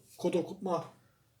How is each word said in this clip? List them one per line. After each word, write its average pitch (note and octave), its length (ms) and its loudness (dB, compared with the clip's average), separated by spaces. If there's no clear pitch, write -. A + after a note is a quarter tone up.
kod F3 160 0
okutma F3 600 0